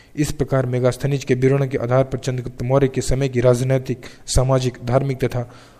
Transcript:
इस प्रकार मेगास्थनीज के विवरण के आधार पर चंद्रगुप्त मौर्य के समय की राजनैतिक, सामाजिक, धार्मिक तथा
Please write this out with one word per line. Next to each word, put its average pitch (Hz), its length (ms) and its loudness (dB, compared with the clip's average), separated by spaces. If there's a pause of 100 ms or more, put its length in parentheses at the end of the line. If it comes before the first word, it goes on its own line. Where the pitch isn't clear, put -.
(160)
इस 147 160 -2
प्रकार 131 340 -2
मेगास्थनीज 127 580 -2
के 127 100 2
विवरण 131 340 2
के 127 100 -4
आधार 127 260 2
पर 135 140 -6
चंद्रगुप्त 127 440 -6
मौर्य 135 260 2
के 123 120 -2
समय 131 280 0
की 123 120 0
राजनैतिक, 127 600 2 (260)
सामाजिक, 127 580 2
धार्मिक 131 400 0
तथा 120 300 -4 (260)